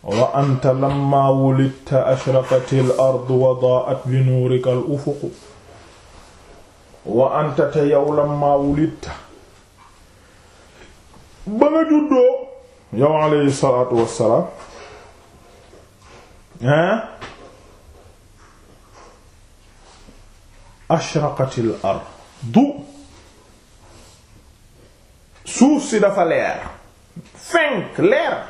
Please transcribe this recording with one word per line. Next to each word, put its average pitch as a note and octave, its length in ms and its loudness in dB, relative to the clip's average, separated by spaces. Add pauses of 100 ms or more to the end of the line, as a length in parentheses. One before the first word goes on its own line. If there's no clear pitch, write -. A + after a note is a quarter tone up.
"Wa G#2+ 320 0
anta C3+ 380 0
lammaa C#3 580 2
wulidta C3+ 760 0
ashraqatil C3 920 0
ardu C3 420 0
wa C3 140 4
daa'at B2+ 500 0
bi C3 160 0
nuurika B2+ 500 0
al-ufuqu." B2+ 600 -4 (1800)
Wa A#2+ 320 2
anta, D3 320 -2
te D3+ 180 0
yow, D3 240 2
lammaa D3 460 0
wulidta, C#3+ 520 -2 (2250)
ba A3 240 2
nga D#4+ 140 2
juddoo, C4 480 4 (600)
yow C#3+ 240 2
alayhi D3 360 2
salaatu B2+ 440 0
wassalaam, A#2 480 0 (2250)
hein? E3 400 0 (4000)
Ashraqatil C3+ 960 -4
ardu. A#2 1000 -4 (2500)
Suuf C4+ 380 2
si G#3+ 160 -2
dafa F#3+ 240 2
leer. B2 360 -2 (720)
Fenk D4 640 -4
leer. C4 380 0 (140)